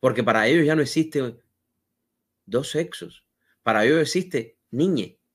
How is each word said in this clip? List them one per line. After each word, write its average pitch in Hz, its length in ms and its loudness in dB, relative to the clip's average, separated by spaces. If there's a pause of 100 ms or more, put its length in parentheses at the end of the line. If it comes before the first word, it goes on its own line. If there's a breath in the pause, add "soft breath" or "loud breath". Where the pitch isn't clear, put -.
Porque 123 240 0
para 110 200 2
ellos 156 200 4
ya 156 100 2
no 156 60 2
existen 139 600 -4 (1040)
dos 117 260 -4
sexos. 151 540 -8 (380)
Para 107 220 2
ellos 156 160 4
existe 156 560 -4 (140)
niñe 135 500 -2 (120)